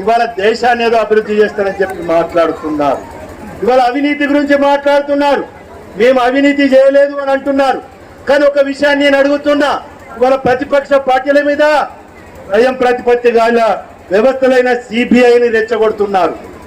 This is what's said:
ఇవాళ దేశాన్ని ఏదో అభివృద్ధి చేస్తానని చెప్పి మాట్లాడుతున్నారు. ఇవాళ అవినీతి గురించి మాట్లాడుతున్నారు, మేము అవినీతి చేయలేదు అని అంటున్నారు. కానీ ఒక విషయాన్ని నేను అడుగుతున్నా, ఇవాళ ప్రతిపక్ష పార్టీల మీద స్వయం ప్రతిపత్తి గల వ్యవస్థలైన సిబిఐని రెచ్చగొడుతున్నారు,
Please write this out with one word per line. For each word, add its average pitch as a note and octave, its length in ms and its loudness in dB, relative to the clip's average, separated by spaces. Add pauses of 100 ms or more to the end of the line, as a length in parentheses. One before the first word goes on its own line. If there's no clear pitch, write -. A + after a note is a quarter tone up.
ఇవాళ A3+ 220 0 (200)
దేశాన్ని A#3 440 0
ఏదో A3+ 160 0
అభివృద్ధి G#3+ 380 -2
చేస్తానని G3 400 -4
చెప్పి F#3 200 -6 (140)
మాట్లాడుతున్నారు. D#3 840 -2 (640)
ఇవాళ B3+ 260 2
అవినీతి C#4+ 420 -2
గురించి C#4+ 240 0 (120)
మాట్లాడుతున్నారు, C#4+ 760 0 (560)
మేము B3+ 280 4
అవినీతి C#4 460 2
చేయలేదు C#4 480 4
అని C#4 140 -2
అంటున్నారు. C4+ 440 -2 (480)
కానీ C#4+ 220 2
ఒక C#4+ 100 2 (100)
విషయాన్ని C#4+ 360 0
నేను C#4 160 2
అడుగుతున్నా, C#4+ 500 0 (460)
ఇవాళ B3+ 180 2 (100)
ప్రతిపక్ష C#4 440 -2 (180)
పార్టీల C#4 320 0 (100)
మీద C#4+ 140 0 (840)
స్వయం A#3+ 340 0
ప్రతిపత్తి A#3+ 560 0
గల A#3 220 2 (520)
వ్యవస్థలైన B3+ 580 2 (160)
సిబిఐని A#3+ 680 2
రెచ్చగొడుతున్నారు, G#3 800 -2 (320)